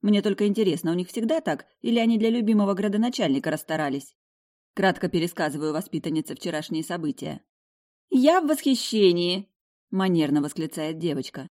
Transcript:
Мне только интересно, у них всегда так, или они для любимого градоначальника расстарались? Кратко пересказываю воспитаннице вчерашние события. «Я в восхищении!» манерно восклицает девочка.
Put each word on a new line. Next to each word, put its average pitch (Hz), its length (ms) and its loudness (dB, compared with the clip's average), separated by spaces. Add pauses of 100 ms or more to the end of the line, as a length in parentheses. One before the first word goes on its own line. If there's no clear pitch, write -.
Мне 202 200 4
только 202 260 0
интересно, 185 440 0
у 170 40 0
них 180 120 -2
всегда 233 320 -2
так, 160 260 -4 (160)
или 233 160 0
они 226 200 4
для 226 120 2
любимого 208 440 2
градоначальника 202 800 0
расстарались? 151 640 -6 (600)
Кратко 185 320 0
пересказываю 156 640 -2
воспитаннице 160 640 -4
вчерашние 156 480 -6
события. 160 580 -6 (680)
«Я 294 320 6
в 311 60 -2
восхищении!» 196 1000 2 (420)
манерно 165 500 2
восклицает 160 560 -6
девочка. 139 560 -6